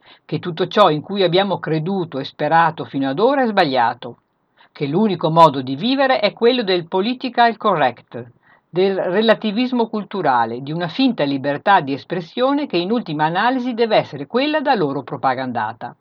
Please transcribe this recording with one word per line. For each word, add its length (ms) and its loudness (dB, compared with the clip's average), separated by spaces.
che 160 -6
tutto 280 -4
ciò 220 4
in 120 0
cui 220 -2
abbiamo 360 2
creduto 600 -4
e 40 -8
sperato 640 0
fino 240 -4
ad 100 -4
ora 240 2
è 40 0
sbagliato, 720 0
che 160 -6
l'unico 420 0
modo 320 6
di 140 -4
vivere 440 0
è 140 0
quello 300 2
del 240 -2
political 680 0
correct, 760 -2
del 280 0
relativismo 920 0
culturale, 760 -2
di 100 -8
una 180 -4
finta 340 0
libertà 560 2
di 140 -2
espressione 760 -2
che 100 -2
in 140 -2
ultima 340 -2
analisi 480 0
deve 220 0
essere 320 -2
quella 320 0
da 160 2
loro 260 -2
propagandata. 1000 -4